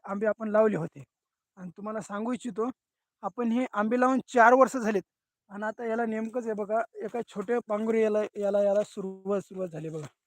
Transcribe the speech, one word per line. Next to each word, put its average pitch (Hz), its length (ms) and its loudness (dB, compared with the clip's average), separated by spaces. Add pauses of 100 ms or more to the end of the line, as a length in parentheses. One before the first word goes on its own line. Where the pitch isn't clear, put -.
आंबे 202 200 -6
आपण 214 240 -2
लावले 214 280 4
होते. 151 260 -8 (540)
आणि 180 200 -14
तुम्हाला 214 240 -8
सांगू 214 320 -6
इच्छितो, 226 360 -6 (520)
आपण 226 300 -2
हे 247 220 2
आंबे 220 260 0
लावून 254 280 4
चार 240 260 8
वर्ष 262 240 6
झालेत 214 260 0 (460)
आणि 202 140 -10
आता 220 220 -6
याला 226 200 -2
नेमकंच 220 420 -4
हे 220 60 -2
बघा, 214 280 -2 (140)
एका 240 320 -8
छोट्या 220 400 -4
पांघरुई 220 340 0
याला, 214 220 2 (120)
याला, 202 280 2
याला 202 200 4
सुरुवात, 190 580 -4
सुरुवात 185 260 -8
झाली 160 220 -10
बघा. 151 180 -10 (200)